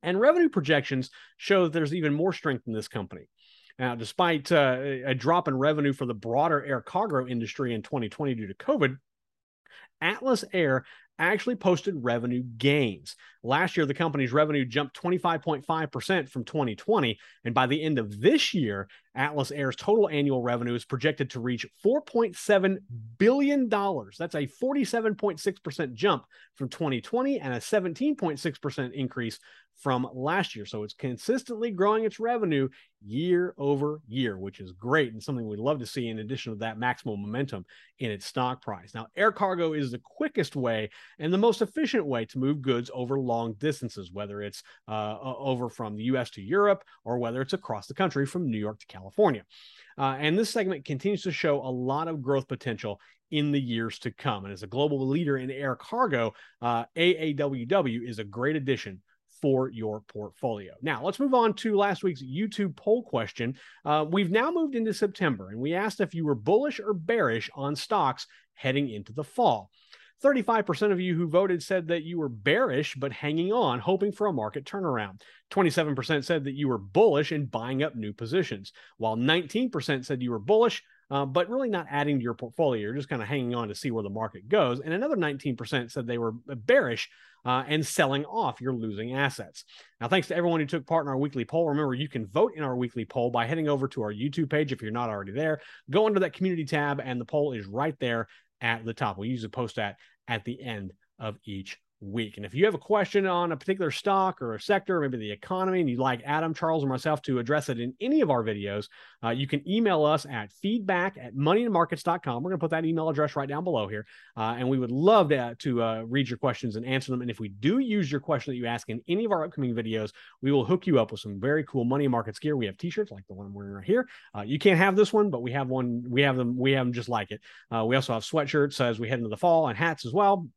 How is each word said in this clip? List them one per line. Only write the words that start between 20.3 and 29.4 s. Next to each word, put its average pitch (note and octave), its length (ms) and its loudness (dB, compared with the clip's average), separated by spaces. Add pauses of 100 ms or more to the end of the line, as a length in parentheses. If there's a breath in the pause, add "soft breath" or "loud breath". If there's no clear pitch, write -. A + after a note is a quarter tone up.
revenue A#2+ 320 0
is A#2+ 120 -4
projected C#3+ 460 -2
to B2 100 -8
reach A#2+ 260 -4 (160)
four C4 180 4
point A#3 340 0
seven F#3+ 440 2 (400)
billion C4+ 500 4
dollars. G3 480 -2
That's E3+ 180 -6
a D3 120 -2
forty-seven A#3 680 0
point F#3+ 260 -2
six G3 200 -2
percent C#3+ 340 -6
jump C#3+ 320 2 (300 loud breath)
from C3+ 140 -6
twenty C3+ 320 -2
twenty C4 380 0
and C3+ 140 -4
a B2 80 -4
seventeen G#3 540 0
point D#3 240 -2
six D3+ 180 -4
percent C3 380 -6
increase B2 420 -4 (400 loud breath)